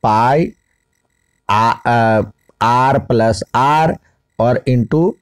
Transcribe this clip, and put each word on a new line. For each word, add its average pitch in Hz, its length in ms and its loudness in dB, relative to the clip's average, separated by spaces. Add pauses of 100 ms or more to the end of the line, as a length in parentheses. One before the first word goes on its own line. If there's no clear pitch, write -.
पाई 120 480 0 (960)
आ-, 113 360 0
अ, 113 360 2 (400)
आर 127 380 2
प्लस 113 440 -2 (120)
आर 151 420 0 (420)
और 120 300 0
into 147 420 0 (100)